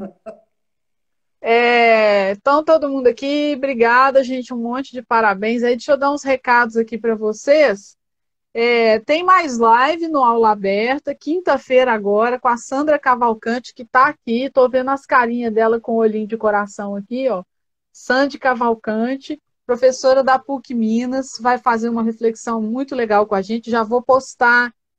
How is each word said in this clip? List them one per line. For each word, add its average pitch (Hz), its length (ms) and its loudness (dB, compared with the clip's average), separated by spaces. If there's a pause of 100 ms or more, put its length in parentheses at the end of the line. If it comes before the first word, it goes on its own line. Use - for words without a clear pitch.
(1400)
É, 226 880 2
então, 277 320 0
todo 311 260 2
mundo 269 180 -2
aqui, 285 480 -2
obrigada, 262 680 2
gente, 254 300 -8
um 247 40 -8
monte 240 340 -6
de 247 100 -12
parabéns. 220 600 0
Aí, 247 120 0
deixa 262 180 -2
eu 277 40 2
dar 277 140 0
uns 294 120 -6
recados 240 540 0
aqui 226 200 -4
pra 226 180 -2
vocês. 214 800 0 (580)
É, 226 460 2
tem 302 240 -2
mais 339 360 2
live 269 480 2
no 294 160 0
Aula 233 280 2
Aberta, 214 600 -4
quinta-feira 269 800 0
agora, 214 460 0
com 262 80 -4
a 233 100 0
Sandra 285 400 -2
Cavalcante, 240 760 -2
que 247 120 -18
tá 262 220 2
aqui. 254 420 -4
Tô 254 180 2
vendo 254 220 -2
as 269 160 -4
carinhas 240 480 0
dela 226 260 2
com 226 140 -6
o 226 40 0
olhinho 214 300 0
de 226 100 -6
coração 202 580 -4
aqui, 240 340 -6
ó. 185 140 -4 (480)
Sandy 277 480 -2
Cavalcante, 240 1000 -4 (240)
professora 262 580 2
da 262 160 2
puc 269 340 -8
Minas, 240 680 -2
vai 247 180 0
fazer 233 320 -2
uma 226 140 -2
reflexão 226 580 -4
muito 254 340 -6
legal 214 320 0
com 208 80 -2
a 196 60 0
gente. 226 280 -8
Já 226 140 0
vou 233 180 -2
postar 240 720 0 (240)